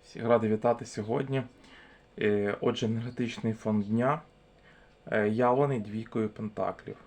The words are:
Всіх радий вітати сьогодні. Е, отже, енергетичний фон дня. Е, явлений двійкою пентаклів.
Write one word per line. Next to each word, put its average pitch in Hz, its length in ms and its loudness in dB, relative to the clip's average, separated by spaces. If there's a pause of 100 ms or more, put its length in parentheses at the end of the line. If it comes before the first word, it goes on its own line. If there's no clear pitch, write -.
Всіх - 160 -8
радий 113 260 4
вітати 120 340 0
сьогодні. 131 580 -2 (760)
Е, 104 420 2
отже, 117 260 0
енергетичний 113 640 -2
фон 107 300 0
дня. 120 400 0 (880)
Е, 104 180 2
явлений 123 520 2
двійкою 110 480 -4
пентаклів. - 680 -6 (100)